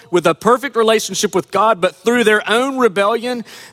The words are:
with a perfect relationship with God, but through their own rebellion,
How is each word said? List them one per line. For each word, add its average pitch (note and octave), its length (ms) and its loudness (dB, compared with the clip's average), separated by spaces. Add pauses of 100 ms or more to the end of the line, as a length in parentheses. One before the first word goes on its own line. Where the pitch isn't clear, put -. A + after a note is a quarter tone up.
(100)
with F3 160 0
a E3 80 2
perfect A#3 420 0
relationship A3 580 0
with F3+ 160 -2
God, G3+ 300 0
but F3 140 -2
through A#3+ 300 0
their G#3+ 260 2
own C4 280 -2
rebellion, A3+ 680 0 (280)